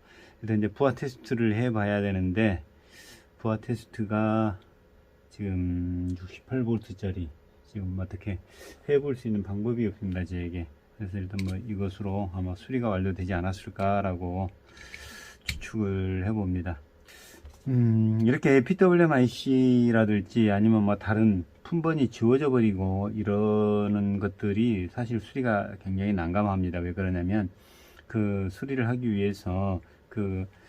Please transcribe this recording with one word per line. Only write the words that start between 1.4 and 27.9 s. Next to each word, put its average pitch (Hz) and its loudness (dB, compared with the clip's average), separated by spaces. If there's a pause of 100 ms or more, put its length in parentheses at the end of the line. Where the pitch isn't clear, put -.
해봐야 107 0
되는데, 95 0 (760)
부하 110 -2
테스트가 107 -2 (720)
지금 90 -4 (100)
육십팔 120 -6
볼트짜리 95 -4 (380)
지금 95 -8
어떻게 95 -8 (500)
해볼 143 0
수 127 -10
있는 104 0
방법이 107 -2
없습니다, 92 -4
저에게. 87 -6 (300)
그래서 98 -8
일단 95 -8
뭐 92 -4
이것으로 98 -6
아마 92 -6
수리가 123 -4
완료되지 92 -2
않았을까라고 95 -2 (920)
추측을 95 -4
해봅니다. 90 -4 (880)
음, 113 4
이렇게 135 6
피더블유엠 175 6
아이씨라든지 120 4
아니면 107 4
뭐 101 2
다른 107 2 (180)
품번이 160 0
지워져 135 4
버리고 98 2
이러는 104 0
것들이 101 -2
사실 117 -6
수리가 104 -2
굉장히 98 -2
난감합니다. 90 0
왜 87 -4
그러냐면 92 -2 (600)